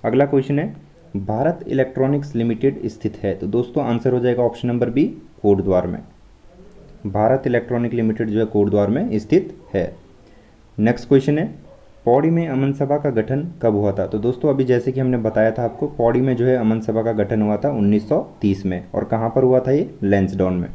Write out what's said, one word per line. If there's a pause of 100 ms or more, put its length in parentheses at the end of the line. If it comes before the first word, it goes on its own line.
अगला
क्वेश्चन
है, (400)
भारत
इलेक्ट्रॉनिक्स
लिमिटेड
स्थित
है।
तो
दोस्तों,
आंसर
हो
जाएगा
ऑप्शन
नंबर
बी, (380)
कोटद्वार
में। (1040)
भारत
इलेक्ट्रॉनिक
लिमिटेड
जो
है,
कोटद्वार
में
स्थित (180)
है। (840)
नेक्स्ट
क्वेश्चन
है, (360)
पौड़ी
में
अमन
सभा
का
गठन (140)
कब
हुआ
था?
तो
दोस्तों,
अभी
जैसे
कि
हमने
बताया
था
आपको,
पौड़ी
में
जो
है
अमन
सभा
का
गठन
हुआ
था
उन्नीस
सौ (120)
तीस
में। (100)
और
कहाँ
पर
हुआ
था
ये? (120)
लैंसडाउन
में।